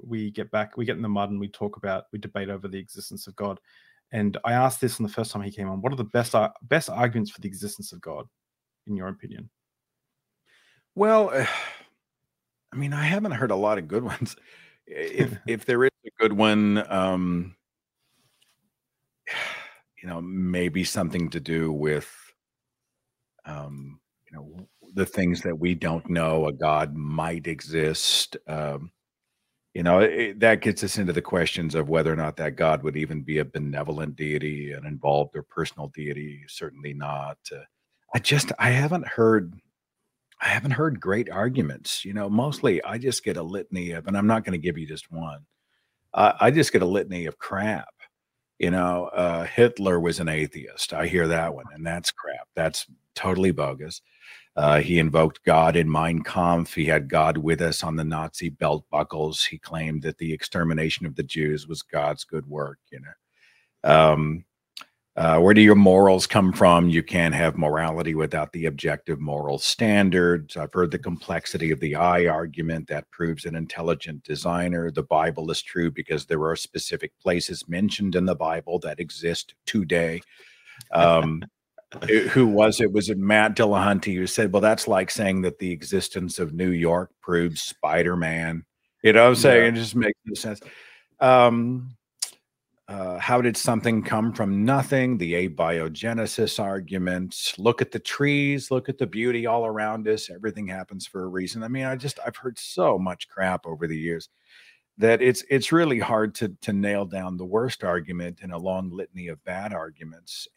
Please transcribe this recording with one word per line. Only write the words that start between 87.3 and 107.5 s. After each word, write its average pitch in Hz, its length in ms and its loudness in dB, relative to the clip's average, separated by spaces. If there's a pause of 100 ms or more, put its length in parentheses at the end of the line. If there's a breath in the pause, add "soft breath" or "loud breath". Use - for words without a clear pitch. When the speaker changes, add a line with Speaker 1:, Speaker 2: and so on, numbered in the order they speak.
Speaker 2:
Spider-Man"? 82 1000 -2 (400)
You 107 100 8
know 113 100 12
what 123 60 12
I'm 123 60 8
saying? 117 400 8
Speaker 1:
Yeah. 113 40 -2
Speaker 2:
It 113 40 -4
just 110 120 -6
makes 110 300 0
no 107 100 -8
sense. 107 260 -8 (580 loud breath)
Um, 123 760 4 (920)
uh, 92 320 -8
how 123 220 2
did 120 160 0
something 113 460 0
come 110 300 0
from 101 320 0
nothing? 131 520 2
The 87 300 -2
abiogenesis 85 1160 -4
argument. 92 960 -4
Look 117 240 2
at 190 100 -4
the 113 80 -8
trees, 143 720 -2
look 127 180 -2
at 135 80 -8
the 120 100 -2
beauty 117 380 -2
all 117 200 0
around 107 420 -4
us. 107 220 0
Everything 101 380 -8
happens 92 400 -12
for 92 160 -8
a 92 40 -6
reason. 92 360 -6
I 113 40 -8
mean, 131 180 -4
I 131 100 -4
just, 131 300 -10
I've 120 100 -8
heard 123 240 -10
so 147 400 0
much 92 300 -6
crap 92 360 -4
over 82 220 -6
the 80 100 -6
years 82 320 -6 (680 soft breath)
that 113 240 4
it's, 127 280 2
it's 131 220 0
really 156 280 4
hard 110 360 0
to, 107 140 -4 (120)
to 107 120 -4
nail 101 320 -2
down 92 320 -8
the 92 80 -10
worst 113 380 -2